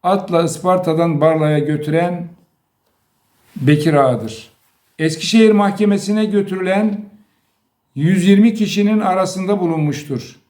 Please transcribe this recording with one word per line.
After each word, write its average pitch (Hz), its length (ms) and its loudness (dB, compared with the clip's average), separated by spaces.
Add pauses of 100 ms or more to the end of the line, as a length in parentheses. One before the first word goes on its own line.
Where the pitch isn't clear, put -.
atla 180 400 0
Isparta'dan 165 760 0
Barla'ya 151 380 2
götüren 151 680 -4 (1300)
Bekir 151 380 2
Ağa'dır. 127 560 -2 (480)
Eskişehir 214 540 2
Mahkemesi'ne 202 720 0
götürülen 196 800 -2 (880)
yüz 175 340 0
yirmi 208 260 4
kişinin 208 460 0
arasında 190 600 -2
bulunmuştur. 151 760 -4 (140)